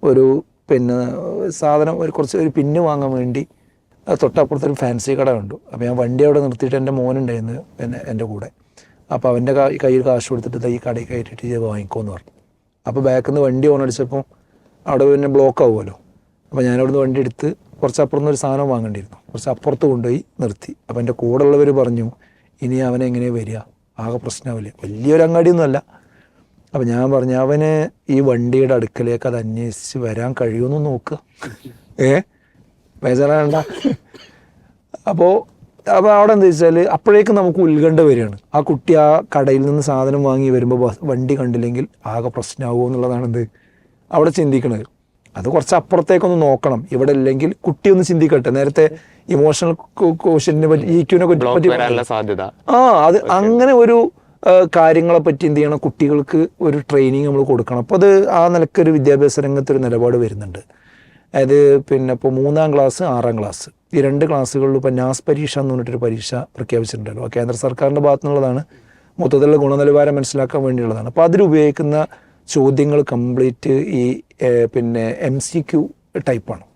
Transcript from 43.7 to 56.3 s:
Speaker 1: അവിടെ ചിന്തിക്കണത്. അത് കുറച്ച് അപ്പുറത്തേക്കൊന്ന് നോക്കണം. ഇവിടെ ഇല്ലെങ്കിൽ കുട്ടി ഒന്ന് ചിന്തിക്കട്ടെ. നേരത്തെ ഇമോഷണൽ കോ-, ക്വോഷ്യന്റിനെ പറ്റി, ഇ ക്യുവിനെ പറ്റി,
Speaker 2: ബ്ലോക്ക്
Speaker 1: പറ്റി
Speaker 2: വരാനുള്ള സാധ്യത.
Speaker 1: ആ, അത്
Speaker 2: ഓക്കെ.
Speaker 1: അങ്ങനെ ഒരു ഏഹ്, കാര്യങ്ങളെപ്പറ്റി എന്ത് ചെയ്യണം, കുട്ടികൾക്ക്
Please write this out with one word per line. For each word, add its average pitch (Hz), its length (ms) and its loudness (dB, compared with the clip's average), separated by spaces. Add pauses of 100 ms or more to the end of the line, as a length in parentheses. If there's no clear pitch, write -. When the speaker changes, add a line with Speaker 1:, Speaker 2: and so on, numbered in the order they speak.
Speaker 1:
അവിടെ 165 180 4
ചിന്തിക്കണത്. 131 560 -2 (520)
അത് 104 120 -6
കുറച്ച് 160 260 0
അപ്പുറത്തേക്കൊന്ന് 175 680 2
നോക്കണം. 135 500 0
ഇവിടെ 135 200 0
ഇല്ലെങ്കിൽ 135 440 0 (100)
കുട്ടി 170 240 -2
ഒന്ന് 185 140 6
ചിന്തിക്കട്ടെ. 151 460 2
നേരത്തെ 143 360 2 (440)
ഇമോഷണൽ 151 440 2
കോ-, 165 500 -2
ക്വോഷ്യന്റിനെ 160 440 2
പറ്റി, 151 160 2
ഇ 170 200 2
ക്യുവിനെ 175 220 2
പറ്റി, 165 140 4
Speaker 2:
ബ്ലോക്ക് 123 200 2
Speaker 1:
പറ്റി 123 100 4
Speaker 2:
വരാനുള്ള 120 340 0
സാധ്യത. 107 380 -4
Speaker 1:
ആ, - 360 -2 (300)
അത് 175 140 4
Speaker 2:
ഓക്കെ. - 120 -2
Speaker 1:
അങ്ങനെ 233 400 4
ഒരു 233 240 6 (540)
ഏഹ്, 185 140 6 (100)
കാര്യങ്ങളെപ്പറ്റി 165 760 4
എന്ത് 147 100 0
ചെയ്യണം, 147 260 0
കുട്ടികൾക്ക് 147 540 0 (220)